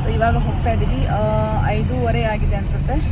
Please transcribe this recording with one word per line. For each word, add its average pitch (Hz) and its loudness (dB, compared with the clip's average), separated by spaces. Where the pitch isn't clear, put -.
So - -2
ಇವಾಗ 226 2
ಹೋಗ್ತಾ - 0
ಇದ್ದೀವಿ. 143 0
ಆ, 214 0
ಐದೂವರೆ 226 0
ಆಗಿದೆ 214 0
ಅನ್ಸುತ್ತೆ, - -2